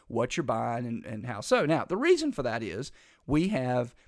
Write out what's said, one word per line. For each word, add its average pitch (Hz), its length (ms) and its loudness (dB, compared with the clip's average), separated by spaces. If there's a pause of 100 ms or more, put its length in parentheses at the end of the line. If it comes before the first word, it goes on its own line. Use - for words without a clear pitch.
what 120 300 -2
you're 165 80 0
buying 117 400 -2
and, 117 200 -6
and 110 200 -10
how 110 160 -8
so. 240 240 4
Now, 147 180 2
the 185 140 -4
reason 311 340 4
for - 120 -4
that 117 200 -2
is 104 300 -6 (340)
we 156 220 4
have, 123 440 0 (140)